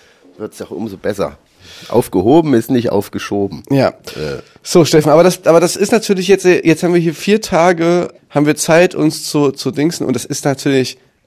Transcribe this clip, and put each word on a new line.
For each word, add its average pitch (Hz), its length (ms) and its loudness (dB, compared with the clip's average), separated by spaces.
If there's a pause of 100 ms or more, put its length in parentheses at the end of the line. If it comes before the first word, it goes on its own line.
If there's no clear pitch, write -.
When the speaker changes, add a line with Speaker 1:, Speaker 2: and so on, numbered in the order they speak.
(380)
Speaker 1:
wird's 104 220 -14
ja 98 60 -12
auch - 60 -16
umso 98 260 -10
besser. 87 400 -6 (500)
Aufgehoben 123 680 2
ist 113 160 0
nicht 120 220 -2
aufgeschoben. 101 800 -6
Speaker 2:
Ja. 131 200 2
Speaker 1:
Äh. - 520 -10 (200)
Speaker 2:
So, - 220 4
Steffen, 151 260 2
aber 156 140 6
das, 180 240 0
aber 165 140 6
das 175 160 -2
ist 202 160 -2
natürlich 202 340 -2
jetzt, 190 160 2
jetzt 165 400 2
haben 175 100 0
wir 175 60 2
hier 165 160 -2
vier 208 240 0
Tage, 175 680 0 (200)
haben 147 160 0
wir 147 120 0
Zeit, 175 360 2
uns 151 360 -2
zu, 143 220 0
zu 135 200 -6
dingsen 151 340 -4
und 123 120 -2
das - 80 -10
ist - 180 -8
natürlich, 135 540 -2 (300)